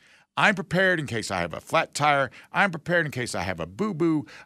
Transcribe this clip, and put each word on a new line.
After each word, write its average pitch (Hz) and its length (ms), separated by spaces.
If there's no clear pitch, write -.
I'm 190 180
prepared 180 440
in 147 80
case 110 240
I 95 100
have 85 120
a - 80
flat - 320
tire. 143 380
I'm 190 180
prepared 165 340
in 143 80
case 120 220
I 95 80
have 90 180
a 80 60
boo-boo. 156 580